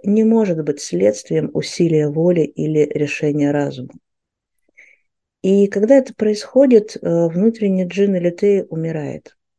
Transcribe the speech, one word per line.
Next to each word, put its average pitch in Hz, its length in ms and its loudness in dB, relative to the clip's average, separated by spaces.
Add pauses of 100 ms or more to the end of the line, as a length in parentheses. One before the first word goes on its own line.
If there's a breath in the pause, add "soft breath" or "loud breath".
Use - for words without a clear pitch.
не 214 220 2
может 214 400 0
быть 147 160 -4
следствием 180 760 -2
усилия 156 540 0
воли 165 340 0
или 151 380 -2
решения 147 720 -2
разума. 139 420 -4 (1500 soft breath)
И 196 260 4
когда 214 280 2
это 269 180 0
происходит, 214 800 2
э, 170 320 0
внутренний 190 560 0
джин 190 320 0
Элитеи 180 520 0
умирает. 160 680 -8 (220)